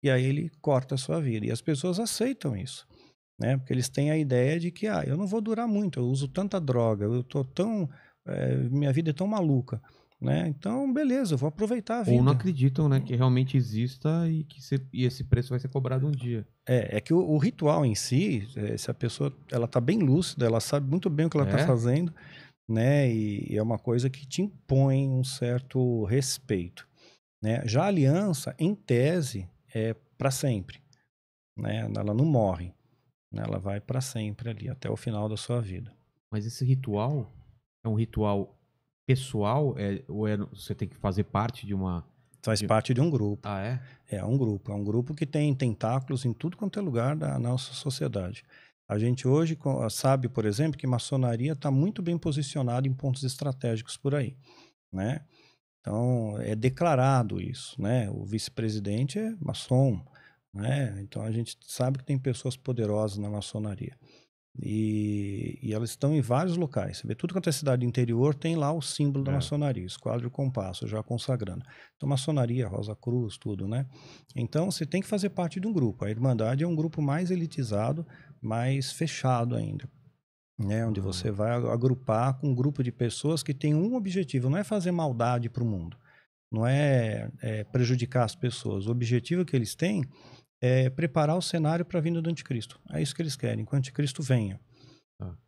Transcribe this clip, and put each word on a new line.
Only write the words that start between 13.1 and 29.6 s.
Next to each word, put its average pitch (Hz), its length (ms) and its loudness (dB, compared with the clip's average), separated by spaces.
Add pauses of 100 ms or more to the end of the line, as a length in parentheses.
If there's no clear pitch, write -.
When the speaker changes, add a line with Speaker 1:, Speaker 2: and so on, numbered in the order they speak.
Speaker 2:
realmente 127 420 4
exista 131 720 0
e 160 160 0
que - 160 -20
se-, 135 200 -2 (120)
e 127 120 0
esse - 180 0
preço 120 260 2
vai 123 100 -2
ser 131 80 -6
cobrado 131 400 0
um 151 40 2
dia. 120 360 -2 (200)
Speaker 1:
É, 120 300 2
é 107 40 2
que - 120 0
o, 170 60 6
o 156 180 4
ritual 156 480 4
em 113 100 4
si, 127 600 2
é, 107 220 -2
se - 120 -6
a 123 40 -2
pessoa, 139 380 -2 (200)
ela 117 160 0
tá - 120 2
bem 156 200 2
lúcida, 147 460 4
ela 113 140 4
sabe 143 300 0
muito 160 200 0
bem 156 160 2
o 165 40 2
que 151 80 0
ela 143 80 4
tá 98 140 2
Speaker 2:
É? 151 80 4
Speaker 1:
fazendo, 131 460 2 (540)
né? 127 460 4
E, 104 400 -2
e 104 40 2
é 107 40 2
uma 113 160 0
coisa 123 320 0
que - 160 -10
te - 160 -4
impõe 135 680 2
um 127 160 2
certo 123 840 0
respeito, 104 840 -2 (560)
né? 110 240 0
Já 120 160 2
a 196 40 2
aliança, 170 720 2
em 180 160 2
tese, 127 760 0 (260)